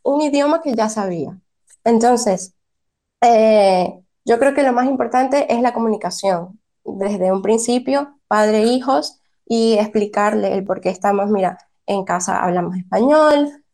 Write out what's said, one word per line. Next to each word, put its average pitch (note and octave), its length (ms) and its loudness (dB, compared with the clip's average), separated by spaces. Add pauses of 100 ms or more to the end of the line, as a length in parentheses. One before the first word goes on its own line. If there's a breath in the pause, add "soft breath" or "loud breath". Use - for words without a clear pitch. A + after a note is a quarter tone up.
un C#4+ 180 0
idioma D4 400 0
que C#4+ 140 -4
ya A3 140 0
sabía. F#3+ 500 -6 (460)
Entonces, A#3 680 2 (640)
eh, G#3+ 800 4 (240)
yo A#3 140 2
creo C#4 160 2
que C#4+ 80 2
lo C4 100 2
más B3 140 0
importante C4 640 0
es A#3 80 0
la B3 140 0
comunicación, G3 840 -4 (240)
desde G3 480 -4
un G3 100 -2
principio, B3 760 -2 (100)
padre G#3+ 340 2
e A3 40 2
hijos, C4 540 -2 (260)
y A3+ 320 2
explicarle G#3 760 -2
el F#3+ 100 -4
por F#3 160 -6
qué F3+ 100 -2
estamos, G3+ 400 0
mira, F#3+ 280 -2 (280)
en G3 180 -4
casa F3+ 380 -4
hablamos F3+ 340 -2
español, D4 960 2